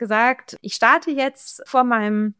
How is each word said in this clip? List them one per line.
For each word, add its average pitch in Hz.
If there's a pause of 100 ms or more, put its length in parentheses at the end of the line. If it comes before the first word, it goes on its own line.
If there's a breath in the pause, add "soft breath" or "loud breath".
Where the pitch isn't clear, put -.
gesagt, 233
ich 202
starte 302
jetzt 269
vor 254
meinem 214